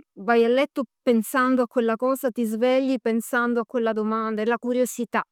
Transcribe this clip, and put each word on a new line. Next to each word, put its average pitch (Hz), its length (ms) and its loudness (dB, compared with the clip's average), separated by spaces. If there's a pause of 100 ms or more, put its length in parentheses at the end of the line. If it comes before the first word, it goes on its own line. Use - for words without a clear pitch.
(160)
vai 233 280 2
a 233 40 4
letto 262 380 0 (180)
pensando 254 580 2
a 233 60 0
quella 226 280 0
cosa, 262 360 -2
ti 240 140 -2
svegli 254 540 0
pensando 240 600 0
a 226 60 -2
quella 226 280 -2
domanda, 220 480 -2
è 214 40 -2
la 233 120 0
curiosità 240 640 -2 (100)